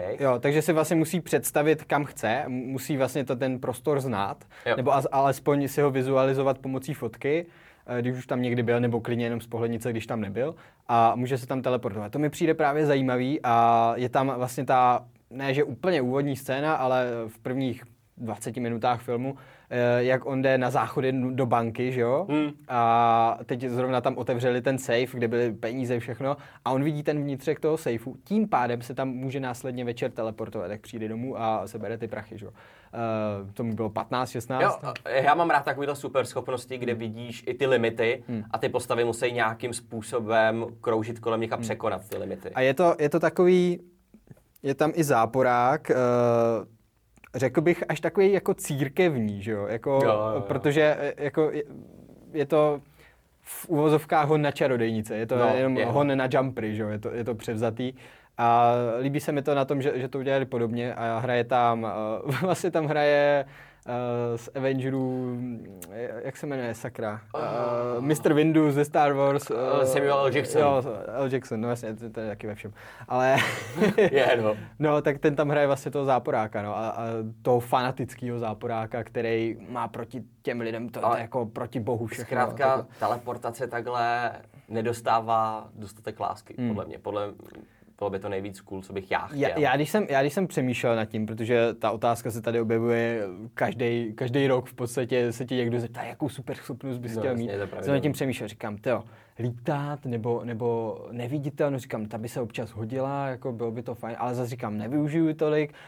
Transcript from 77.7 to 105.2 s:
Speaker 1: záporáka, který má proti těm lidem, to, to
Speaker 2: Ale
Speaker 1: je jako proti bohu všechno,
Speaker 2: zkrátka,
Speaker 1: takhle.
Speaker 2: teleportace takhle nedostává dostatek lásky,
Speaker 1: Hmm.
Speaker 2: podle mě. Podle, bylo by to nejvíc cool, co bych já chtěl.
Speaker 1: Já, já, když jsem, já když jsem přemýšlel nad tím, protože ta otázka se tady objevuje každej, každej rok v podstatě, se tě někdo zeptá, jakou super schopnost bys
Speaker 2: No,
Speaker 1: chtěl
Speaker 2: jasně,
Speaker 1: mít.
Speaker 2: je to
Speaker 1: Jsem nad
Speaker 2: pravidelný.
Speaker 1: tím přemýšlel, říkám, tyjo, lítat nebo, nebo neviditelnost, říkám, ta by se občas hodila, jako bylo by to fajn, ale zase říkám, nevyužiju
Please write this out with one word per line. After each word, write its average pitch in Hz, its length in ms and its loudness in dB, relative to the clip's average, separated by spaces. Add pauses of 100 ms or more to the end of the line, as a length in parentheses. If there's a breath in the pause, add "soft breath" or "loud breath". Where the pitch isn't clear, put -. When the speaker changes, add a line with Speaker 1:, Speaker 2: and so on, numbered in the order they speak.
Speaker 1:
záporáka, 113 640 -4
který 113 540 -2 (120)
má 117 180 -6
proti 117 360 -10 (180)
těm 120 200 -4
lidem, 113 280 -6
to, 120 100 -12
to 107 60 -2
Speaker 2:
Ale 120 120 2
Speaker 1:
je 117 40 -2
jako 117 240 -4
proti 120 340 -6
bohu 113 280 -2
všechno, 117 180 -10
Speaker 2:
zkrátka, 123 420 0
Speaker 1:
takhle. 131 180 2 (140)
Speaker 2:
teleportace 117 680 -4
takhle 120 640 -2 (380)
nedostává 113 1080 0
dostatek 107 440 -12
lásky, - 380 -6
Speaker 1:
Hmm. 123 100 -2
Speaker 2:
podle 98 180 -4
mě. 78 140 -14
Podle, 101 240 -4 (760 soft breath)
bylo 101 120 -2
by 95 100 -4
to 101 100 -6
nejvíc 98 320 -6
cool, 95 200 -10
co 98 120 -16
bych 95 180 -6
já 87 160 2
chtěl. 143 120 -8
Speaker 1:
Já, 139 200 0
já, 135 160 4
když 147 140 0
jsem, 214 200 0
já 139 120 2
když 147 120 0
jsem 190 140 0
přemýšlel 127 480 0
nad 110 100 0
tím, 110 200 -4
protože 113 540 2
ta 107 120 0
otázka 117 400 0
se 113 100 -8
tady 117 200 0
objevuje 117 640 0 (300)
každej, 117 600 -2
každej 131 340 0
rok 127 220 2
v - 40 -20
podstatě, 120 600 0
se 127 120 -6
tě 127 100 -4
někdo 120 240 0
zeptá, - 240 -6
jakou 120 260 -6
super - 260 -10
schopnost 131 420 -10
bys 120 180 -8
Speaker 2:
No, 110 60 -4
Speaker 1:
chtěl 131 100 0
Speaker 2:
jasně, 117 120 -2
Speaker 1:
mít. 110 80 -6
Speaker 2:
je 101 60 -4
to - 20 -4
Speaker 1:
Jsem 101 60 -4
nad 92 40 -8
Speaker 2:
pravidelný. 98 320 0
Speaker 1:
tím 143 100 0
přemýšlel, 131 380 -4
říkám, 107 280 -10
tyjo, 110 260 -2 (360 soft breath)
lítat 143 640 -4
nebo, 120 380 -2
nebo 117 540 -4 (140)
neviditelnost, 139 720 -2
říkám, 110 220 -6
ta 110 120 -8
by 117 120 -6
se 135 120 -6
občas 113 280 -6
hodila, 131 580 -4
jako 127 240 -6
bylo 117 200 -4
by 117 120 -8
to 123 120 -8
fajn, 113 240 -8
ale 123 160 -2
zase 123 140 -2
říkám, 113 280 -6
nevyužiju 147 560 0